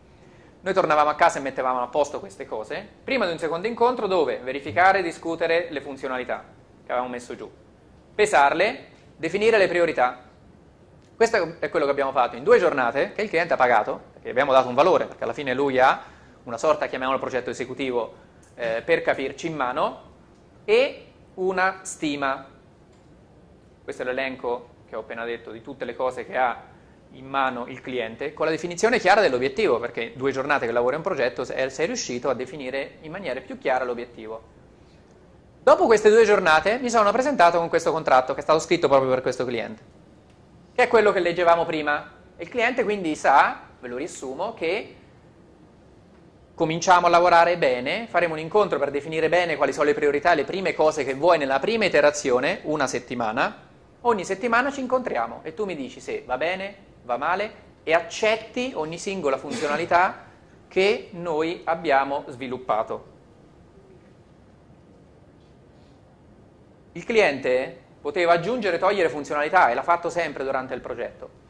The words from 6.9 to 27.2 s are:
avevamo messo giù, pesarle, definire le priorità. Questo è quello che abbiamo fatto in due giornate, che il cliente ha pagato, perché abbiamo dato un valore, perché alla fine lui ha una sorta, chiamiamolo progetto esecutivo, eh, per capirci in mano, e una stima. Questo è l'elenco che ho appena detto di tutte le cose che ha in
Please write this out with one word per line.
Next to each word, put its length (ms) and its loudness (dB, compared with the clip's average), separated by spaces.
avevamo 160 -2
messo 280 -12
giù, 140 -14
pesarle, 720 2
definire 420 0
le 100 6
priorità. 560 0
Questo 440 0
è 100 -4
quello 160 0
che 60 2
abbiamo 200 -2
fatto 240 0
in 80 -12
due 160 6
giornate, 540 0
che 80 -6
il 80 -6
cliente 240 -2
ha 40 2
pagato, 440 2
perché 160 -14
abbiamo 220 0
dato 160 6
un 60 -4
valore, 320 4
perché 180 -10
alla 80 -2
fine 220 -6
lui 260 0
ha 220 4
una 140 -8
sorta, 300 0
chiamiamolo 320 -4
progetto 300 -4
esecutivo, 760 -6
eh, 280 -4
per 200 2
capirci 440 -4
in 80 -6
mano, 460 -2
e 400 0
una 480 -2
stima. 640 -4
Questo 180 -10
è 40 -8
l'elenco 640 -6
che 80 -12
ho 40 -8
appena 220 -12
detto 280 -10
di 100 -16
tutte 240 -12
le 100 -8
cose 300 -6
che 100 -10
ha 400 -4
in 140 -20